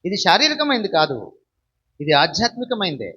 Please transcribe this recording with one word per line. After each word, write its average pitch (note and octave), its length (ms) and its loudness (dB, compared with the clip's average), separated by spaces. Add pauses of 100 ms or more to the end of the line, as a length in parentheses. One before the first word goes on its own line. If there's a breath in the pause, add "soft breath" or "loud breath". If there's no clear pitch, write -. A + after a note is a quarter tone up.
ఇది F#3+ 120 -2
శారీరకమైంది C#4 680 2
కాదు, C#3+ 520 -2 (640)
ఇది D3 100 -2
ఆధ్యాత్మికమైందే. F#3 1040 0